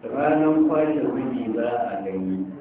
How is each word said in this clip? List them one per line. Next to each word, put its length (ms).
Ranan 640
kwashe 340
zubi 520
za 160
a 140
gani. 460